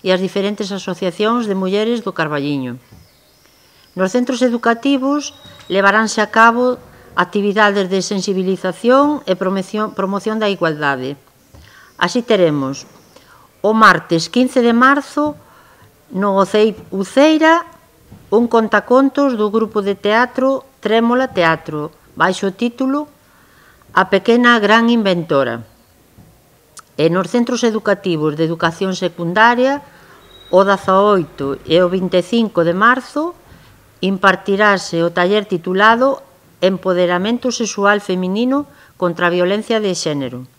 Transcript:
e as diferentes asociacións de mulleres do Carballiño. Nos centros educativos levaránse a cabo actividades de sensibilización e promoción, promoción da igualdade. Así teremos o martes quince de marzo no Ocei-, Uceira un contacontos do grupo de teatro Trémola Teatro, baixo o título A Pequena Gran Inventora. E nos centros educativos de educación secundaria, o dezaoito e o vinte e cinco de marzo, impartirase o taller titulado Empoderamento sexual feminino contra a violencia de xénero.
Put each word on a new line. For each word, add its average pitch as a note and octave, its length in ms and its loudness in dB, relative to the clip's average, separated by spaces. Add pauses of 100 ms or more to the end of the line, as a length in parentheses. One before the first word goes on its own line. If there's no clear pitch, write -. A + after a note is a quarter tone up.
e G3+ 80 -6
as F#3 160 0
diferentes G3+ 480 -4
asociacións G3 720 -4
de G3+ 80 -4
mulleres G#3 480 -2
do G3 160 -8
Carballiño. C#3+ 640 -4 (1120)
Nos F#3 240 -2
centros B3 240 -2
educativos B3+ 960 0 (320)
levaránse G3+ 560 2
a G#3 80 -8
cabo A#3 480 2 (320)
actividades G3+ 800 0
de F#3+ 80 0
sensibilización F#3+ 1300 0
e F#3 80 0
promoción, G3 560 -4
promoción G3+ 480 -4
da G#3+ 80 0
igualdade. D3 720 -4 (800)
Así A#3 240 -2
teremos D3 640 0 (720)
o G#3+ 160 0
martes E3+ 560 2
quince B3+ 320 2
de A#3 80 4
marzo C#4 640 0 (720)
no G3 320 0
Ocei-, G#3+ 380 2 (100)
Uceira D#4 800 2 (640)
un A#3 160 2
contacontos B3 880 2
do G#3 160 -2
grupo G#3+ 320 -2
de G3+ 80 -2
teatro B3 720 0 (160)
Trémola A#3 560 0
Teatro, D#3 560 -2 (240)
baixo F#3 320 0
o F#3+ 80 -8
título C4 560 -4 (840)
A E3 140 0
Pequena A#3 480 4
Gran A3+ 320 4
Inventora. D#3+ 720 0 (1400)
E D#3+ 80 2
nos F3+ 240 -2
centros A#3+ 320 -2
educativos F#3+ 720 -2
de E3 80 0
educación E3 500 -4
secundaria, A3 840 0 (720)
o F#3 100 6
dezaoito F#3+ 1000 0
e D#3+ 180 2
o F3 60 2
vinte F#3 320 0
e - 20 -6
cinco G#3+ 460 -2
de E3+ 80 -2
marzo, B3+ 580 0 (720)
impartirase F#3+ 960 0
o E3+ 80 0
taller G3 380 0
titulado G#3+ 720 0 (400)
Empoderamento F#3 920 0
sexual G3+ 540 -2
feminino G#3+ 640 -2 (320)
contra F3 320 0
a - 20 -2
violencia G3+ 460 0
de F#3+ 160 -4
xénero. C3 480 -6 (140)